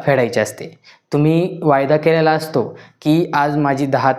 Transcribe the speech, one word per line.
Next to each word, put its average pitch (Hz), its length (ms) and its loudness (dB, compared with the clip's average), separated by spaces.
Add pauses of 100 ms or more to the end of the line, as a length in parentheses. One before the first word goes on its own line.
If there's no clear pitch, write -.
फेडायची 123 340 0
असते. - 380 -6 (340)
तुम्ही 165 500 0
वायदा 139 340 2
केलेला 156 340 2
असतो 151 480 -2 (240)
की 160 320 2
आज 147 220 0
माझी 139 300 0
दहा 135 320 0